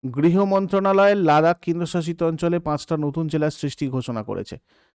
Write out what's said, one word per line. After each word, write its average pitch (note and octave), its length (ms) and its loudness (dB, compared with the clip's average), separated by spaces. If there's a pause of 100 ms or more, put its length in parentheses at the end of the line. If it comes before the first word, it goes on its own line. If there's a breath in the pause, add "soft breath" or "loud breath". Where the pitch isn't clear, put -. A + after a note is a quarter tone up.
(160)
গৃহ E3+ 300 4
মন্ত্রণালয় G3 680 2
লাদাখ E3 440 4
কেন্দ্রশাসিত E3+ 640 -4
অঞ্চলে E3+ 360 0
পাঁচটা D#3 380 -4
নতুন D3+ 300 -4
জেলার D3+ 240 0
সৃষ্টি C#3+ 380 -6
ঘোষণা B2 340 -6
করেছে, G2 340 -10 (420)